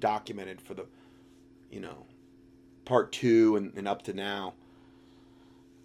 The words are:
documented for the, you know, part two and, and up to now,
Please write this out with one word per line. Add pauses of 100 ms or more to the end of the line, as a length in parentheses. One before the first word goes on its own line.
documented
for
the, (840)
you
know, (800)
part
two
and,
and
up
to
now, (1300)